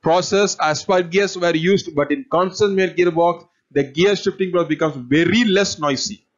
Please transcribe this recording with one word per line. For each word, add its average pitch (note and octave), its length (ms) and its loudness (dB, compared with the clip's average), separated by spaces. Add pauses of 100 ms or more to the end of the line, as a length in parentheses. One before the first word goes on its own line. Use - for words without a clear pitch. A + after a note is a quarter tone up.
process F#3 580 0
as D#3 240 -2
far F#3 200 2
gears F#3 340 0
were F3 180 0
used, F3 400 0
but C#3+ 160 0
in C#3 200 -4
constant F#3+ 420 0
mesh F#3 220 0
gearbox, E3+ 520 0 (220)
the C#3 140 -2
gear E3 320 2
shifting F#3+ 360 -4
process E3+ 180 0
becomes D3+ 260 -2
very E3 480 0
less G3 340 0
noisy. D3 480 -4 (120)